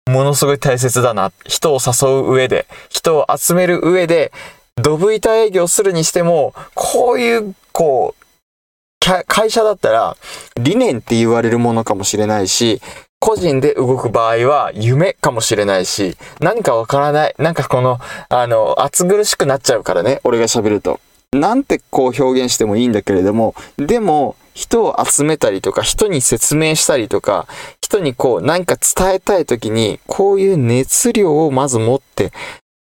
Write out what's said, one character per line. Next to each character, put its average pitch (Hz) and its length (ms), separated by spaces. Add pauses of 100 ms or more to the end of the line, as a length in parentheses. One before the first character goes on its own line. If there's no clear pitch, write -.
も 131 180
の 143 120
す 143 100
ご 143 80
い 139 60
大 127 200
切 123 220
だ 120 140
な。 95 180 (140)
人 - 280
を 131 40
誘 127 300
う 135 220
上 131 160
で、 - 200 (240)
人 - 260
を 143 180
集 170 200
め 180 120
る 175 160
上 175 240
で、 160 260 (440)
ド 147 220
ブ 208 160
板 220 240
営 220 120
業 180 160
す 214 160
る 196 100
に 165 120
し - 80
て 175 100
も、 170 300 (220)
こ 247 380
う 247 80
い 233 180
う、 208 160 (180)
こ 139 480
う、 - 40 (760)
キ - 120
ャ-、 175 140
会 220 240
社 226 140
だ 214 60
っ 190 80
た - 120
ら、 110 280 (380)
理 135 200
念 214 220
っ - 20
て - 160
言 113 140
わ 117 100
れ 113 80
る 117 100
も 120 140
の 113 100
か 113 120
も 98 100
し - 140
れ 107 80
な 107 160
い 92 60
し、 113 340 (360)
個 220 180
人 156 240
で 143 120
動 131 240
く 123 140
場 113 200
合 117 160
は 135 280
夢 127 400
か - 160
も 120 100
し 110 160
れ 104 80
な 98 140
い 90 80
し、 92 320 (220)
何 208 220
か 127 140
わ 113 100
か 139 120
ら 147 140
な 151 180
い。 - 80
な 160 140
ん - 20
か 143 120
こ 127 140
の、 127 180 (300)
あ 123 180
の、 113 360
暑 160 240
苦 208 180
し - 120
く 175 100
な 135 100
っ 135 60
ち - 80
ゃ 120 60
う 95 80
か 92 100
ら 87 80
ね、 127 200
俺 120 160
が 113 100
喋 110 200
る 104 140
と。 - 180 (320)
な 165 220
ん 269 80
て - 180 (100)
こ 127 260
う 139 60
表 131 200
現 123 100
し - 60
て 117 60
も 104 100
い 113 80
い 123 60
ん 117 40
だ 104 100
け - 100
れ 92 100
ど 101 100
も、 110 220 (220)
で 196 240
も、 151 340 (180)
人 - 320
を 165 200
集 - 180
め 151 140
た 120 140
り 95 100
と 98 120
か、 104 100
人 - 260
に 160 120
説 - 360
明 156 180
し - 120
た 160 100
り 110 120
と 98 120
か、 87 260 (340)
人 - 200
に 139 140
こ 120 220
う、 85 60
な 147 140
ん 185 80
か 131 120
伝 190 380
え 190 60
た 202 180
い 156 80
時 113 240
に、 110 380
こ 196 260
う 196 60
い 196 120
う 180 40
熱 127 560
量 160 340
を 139 60
ま 135 160
ず 120 100
持 113 180
っ - 40
て、 - 320 (580)